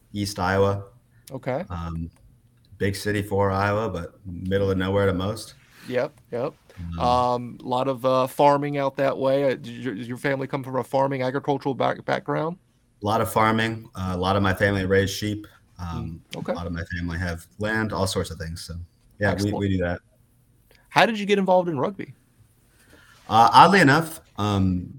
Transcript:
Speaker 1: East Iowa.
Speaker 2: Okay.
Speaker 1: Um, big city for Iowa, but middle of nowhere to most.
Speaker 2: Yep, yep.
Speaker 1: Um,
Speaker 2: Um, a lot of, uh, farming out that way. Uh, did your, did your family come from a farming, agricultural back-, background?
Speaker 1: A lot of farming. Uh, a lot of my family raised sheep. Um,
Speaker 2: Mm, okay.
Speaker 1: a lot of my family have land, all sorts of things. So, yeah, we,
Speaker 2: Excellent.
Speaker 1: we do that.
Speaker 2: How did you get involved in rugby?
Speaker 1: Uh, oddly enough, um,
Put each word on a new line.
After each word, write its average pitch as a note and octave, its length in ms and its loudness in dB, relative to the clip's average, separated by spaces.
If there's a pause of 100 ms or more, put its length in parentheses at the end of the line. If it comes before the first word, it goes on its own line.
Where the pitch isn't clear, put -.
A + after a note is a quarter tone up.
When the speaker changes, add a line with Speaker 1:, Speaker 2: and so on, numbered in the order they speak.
(140)
Speaker 1:
East G2+ 240 -6
Iowa. G2 480 0 (460)
Speaker 2:
Okay. C#3 400 -8
Speaker 1:
Um, E2+ 400 -8 (680)
big G2 180 -2
city G#2 280 -4
for G2+ 260 0
Iowa, G2+ 400 0
but E2+ 380 -10
middle F#2+ 420 -2
of F#2+ 80 0
nowhere G2 300 0
to F#2 60 2
most. G2 420 -6 (320)
Speaker 2:
Yep, B2 260 -4 (180)
yep. A#2+ 220 -6 (440)
Speaker 1:
Um, - 20 -8
Speaker 2:
Um, B2 640 0
a A2 40 -12
lot B2+ 200 0
of, B2+ 180 -2
uh, C3 220 2
farming C#3+ 520 2
out C#3 180 -4
that C3+ 200 0
way. C3+ 280 0
Uh, C3+ 40 2
did - 180 -4
your, A#2+ 260 -8
did A2+ 140 -8
your B2 100 -8
family C3+ 280 -2
come C3+ 180 -6
from C3 120 -8
a B2 80 -2
farming, C3+ 380 0
agricultural C#3 520 -2
back-, B2+ 300 -2
background? D3+ 540 -4 (440)
Speaker 1:
A G2+ 40 -6
lot A2 160 2
of G2+ 100 -2
farming. A2+ 640 0
Uh, F#2 180 -6
a F2+ 40 -4
lot F#2 180 2
of G2+ 80 2
my F#2+ 100 2
family G2+ 320 0
raised F#2+ 300 2
sheep. G#2 320 -6 (320)
Um, E2 420 -10 (120)
Speaker 2:
Mm, - 60 -12
okay. E2+ 120 -6
Speaker 1:
a E2+ 40 -6
lot E2+ 120 -6
of F2 60 -6
my E2+ 100 -6 (140)
family F2 220 -6
have E2+ 260 -6 (140)
land, A2 340 -2
all F#2 140 0
sorts F#2+ 240 -4
of E2 80 -12
things. E2 260 -10
So, E2+ 80 -14 (460)
yeah, G2+ 100 2
we, F#2 40 2
Speaker 2:
Excellent. G2+ 240 0
Speaker 1:
we G2 120 0
do F#2+ 140 0
that. F2 180 -4 (880)
Speaker 2:
How E3 160 6
did A3 140 0
you G3+ 60 -6
get G3+ 120 2
involved F#3 320 2
in D3 100 -2
rugby? F#3+ 340 -6 (1160)
Speaker 1:
Uh, A2+ 240 8
oddly F3 260 10
enough, D#3+ 420 4 (160)
um, F#2+ 600 0